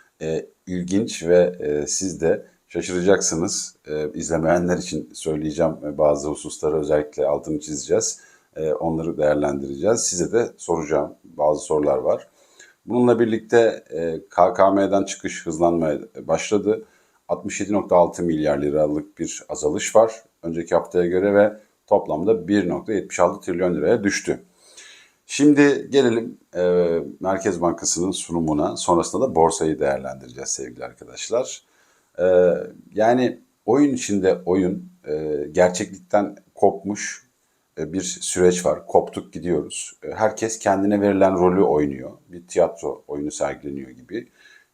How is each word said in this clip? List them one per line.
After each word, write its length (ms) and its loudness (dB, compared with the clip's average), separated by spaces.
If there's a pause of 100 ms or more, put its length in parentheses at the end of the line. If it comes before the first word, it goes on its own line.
(220)
e, 240 -4 (220)
ilginç 560 -2
ve, 360 6
e, 280 -2
siz 340 -6
de 240 0 (220)
şaşıracaksınız. 1080 0 (120)
E, 260 -4
izlemeyenler 640 0
için 360 -8
söyleyeceğim, 720 -2
e, 140 -8
bazı 320 2
hususları 500 -4
özellikle 480 0
altını 320 -4
çizeceğiz. 600 -4 (360)
E, 180 -2
onları 440 -4
değerlendireceğiz. 840 0
Size 280 -4
de 260 0
soracağım 640 -4
bazı 380 -2
sorular 360 0
var. 300 -2 (580)
Bununla 340 2
birlikte, 720 2
e, 400 -6
K 240 4
K 180 6
M'den 320 2
çıkış 420 -8
hızlanmaya 540 0 (200)
başladı. 680 0 (420)
Altmış 340 -6
yedi 120 -4
nokta 220 0
altı 280 4
milyar 340 0
liralık 640 -2
bir 300 -8
azalış 460 -4
var 280 4 (200)
önceki 320 -4
haftaya 300 0
göre 300 2
ve 240 4 (280)
toplamda 600 2
bir 220 2
nokta 240 -4
yetmiş 260 -4
altı 220 2
trilyon 340 -2
liraya 280 0
düştü. 400 -2 (800)
Şimdi 640 4
gelelim, 480 2 (180)
e, 320 2 (320)
Merkez 420 -2
Bankası'nın 500 0
sunumuna. 680 -2
Sonrasında 520 0
da 60 -8
borsayı 440 2
değerlendireceğiz 720 -6
sevgili 360 -10
arkadaşlar. 800 -6 (560)
E, 60 2 (680)
yani 460 2 (260)
oyun 280 4
içinde 520 0
oyun, 440 0 (180)
e, 440 -4
gerçeklikten 840 0 (180)
kopmuş, 680 -2 (520)
e, 160 -8
bir 80 -2
süreç 640 2
var. 220 -2
Koptuk 460 0
gidiyoruz. 680 -6
E, 80 -10
herkes 480 -2
kendine 420 0
verilen 320 4
rolü 300 4
oynuyor. 480 0 (180)
Bir 180 -18
tiyatro 600 -2
oyunu 240 -6
sergileniyor 580 -8
gibi. 400 -14 (440)